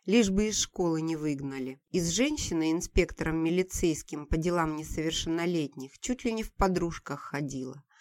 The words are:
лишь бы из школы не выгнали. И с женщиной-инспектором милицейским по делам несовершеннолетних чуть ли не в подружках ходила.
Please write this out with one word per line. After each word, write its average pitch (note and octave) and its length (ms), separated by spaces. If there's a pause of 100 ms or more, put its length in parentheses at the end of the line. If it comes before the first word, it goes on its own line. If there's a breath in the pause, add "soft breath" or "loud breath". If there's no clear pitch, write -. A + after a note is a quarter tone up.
лишь G3+ 260
бы G#3 180
из G3+ 100
школы E3 420
не D#3+ 140
выгнали. C#3 680 (100)
И F3+ 100
с E3+ 80
женщиной-инспектором E3+ 1300
милицейским E3 880
по E3+ 100
делам E3 380
несовершеннолетних D#3+ 1300
чуть B3 240
ли A#3 80
не A3 100
в - 100
подружках F3 680
ходила. C#3 640 (160 loud breath)